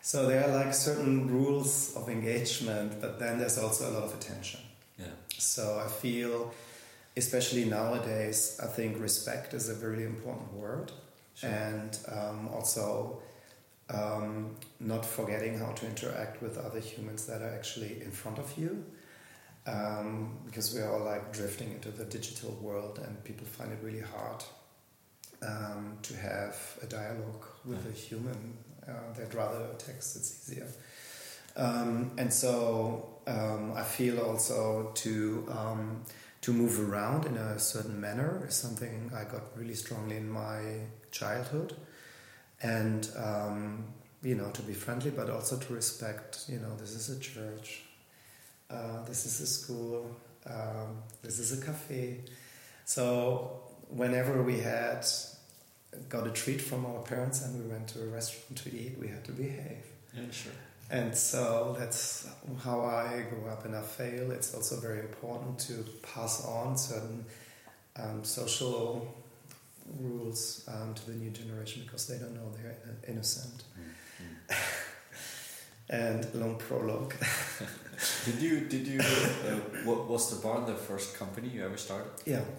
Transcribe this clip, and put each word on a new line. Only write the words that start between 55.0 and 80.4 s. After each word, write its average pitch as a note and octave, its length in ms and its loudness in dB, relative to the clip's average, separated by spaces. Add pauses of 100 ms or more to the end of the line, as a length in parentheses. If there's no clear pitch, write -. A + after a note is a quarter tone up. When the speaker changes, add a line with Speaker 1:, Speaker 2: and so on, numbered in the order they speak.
Speaker 1:
got A2+ 180 0
a A2+ 60 2
treat - 300 2
from B2+ 240 0
our A#2 160 -2
parents B2+ 420 2
and B2+ 180 -2
we A2+ 80 -2
went A2+ 200 -4
to A2+ 140 -6
a - 40 -2
restaurant A2+ 520 -4
to - 140 -6
eat, B2 260 -6
we A2 80 -4
had G#2 180 -6
to C3 60 -6
behave. - 540 -4 (280)
Speaker 2:
Yeah, A#2+ 180 -6
sure. - 220 -8 (360)
Speaker 1:
And A#2 260 2
so A#2 640 4
that's - 480 -2 (360)
how A#2+ 180 2
I A#2+ 480 2
grew A2 200 -2
up, A2 140 -6
and A2 140 -4
I G#2+ 40 -2
feel B2 500 -2
it's - 220 0
also - 280 0
very G#2+ 180 -2
important A#2+ 580 -6 (100)
to A2+ 180 -4 (180)
pass A2+ 420 -2
on A#2 320 0
certain, A2+ 460 -2 (720)
um, G#2+ 300 -4
social A#2 880 0 (840)
rules, A#2 680 -2
um, A2 260 -4
to A2 180 -8
the - 40 -6
new A2+ 140 -2
generation A2 560 -6
because - 220 -4
they B2 100 -4
don't A#2+ 160 -6
know A2+ 180 -6 (100)
they're A#2 140 -8 (100)
inno-, A2+ 240 -8
innocent. A#2+ 540 -2 (160)
Speaker 2:
Mm, E2 460 -14 (240)
mm. - 80 4
Speaker 1:
<laughs> - 300 0 (1000)
And A2+ 460 2
long A2+ 220 2
prologue. A#2+ 560 0 (560)
<laughs> - 560 -2
Speaker 2:
Did A#2 160 4
you, D#3 200 6
did C3 260 2
you, C3+ 140 2
uh, C3 580 4 (260)
wa-, A#2 180 6
was A#2 260 4
the A2 120 -2